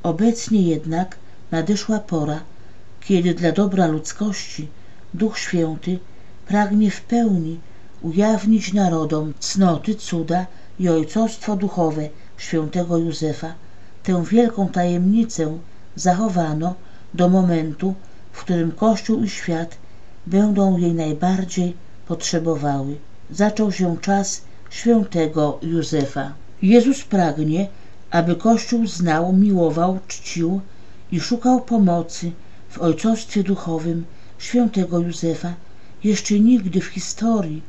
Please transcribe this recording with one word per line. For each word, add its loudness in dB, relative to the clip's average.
Obecnie 2
jednak 0
nadeszła 0
pora, -2
kiedy 2
dla 2
dobra 4
ludzkości -4
Duch 0
Święty -2
pragnie 4
w -10
pełni 2
ujawnić 2
narodom 2
cnoty, 2
cuda -2
i 2
ojcostwo 0
duchowe 0
świętego -2
Józefa. -2
Tę 2
wielką 4
tajemnicę 2
zachowano 0
do 4
momentu, 2
w -12
którym 0
Kościół 2
i -2
świat -4
będą 4
jej 2
najbardziej 0
potrzebowały. -2
Zaczął 2
się 0
czas 0
świętego 2
Józefa. -2
Jezus 6
pragnie, 2
aby 4
Kościół 2
znał, 2
miłował, 4
czcił -4
i 0
szukał 2
pomocy 2
w -8
ojcostwie 2
duchowym -2
świętego 2
Józefa. -2
Jeszcze 2
nigdy 4
w -6
historii -2